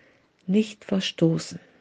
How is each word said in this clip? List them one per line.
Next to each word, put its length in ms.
nicht 380
verstoßen, 760